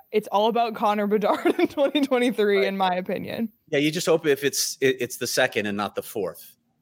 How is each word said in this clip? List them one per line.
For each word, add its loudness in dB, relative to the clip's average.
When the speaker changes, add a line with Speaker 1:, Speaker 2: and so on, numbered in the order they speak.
Speaker 1:
it's 0
all 2
about 0
Connor 0
Bedard 2
<laughs> -16
in 2
twenty 0
twenty-three, 2
Speaker 2:
Right. 2
Speaker 1:
in -4
my 0
opinion. -6
Speaker 2:
Yeah, 0
you 2
just -4
hope 2
if 2
it's, -2
it, 2
it's -6
the -6
second 0
and -4
not -4
the -6
fourth. -10